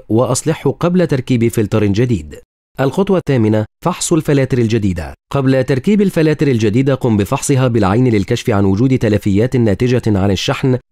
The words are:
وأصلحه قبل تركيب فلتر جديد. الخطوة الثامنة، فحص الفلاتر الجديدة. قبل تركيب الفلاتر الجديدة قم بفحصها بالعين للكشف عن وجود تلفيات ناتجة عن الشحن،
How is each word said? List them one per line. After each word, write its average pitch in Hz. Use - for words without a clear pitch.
وأصلحه 127
قبل 175
تركيب 123
فلتر 107
جديد. 98
الخطوة 185
الثامنة، 110
فحص -
الفلاتر 139
الجديدة. 101
قبل 131
تركيب 190
الفلاتر 160
الجديدة 123
قم 117
بفحصها 131
بالعين 113
للكشف 113
عن 101
وجود 120
تلفيات 107
ناتجة 113
عن 98
الشحن، 127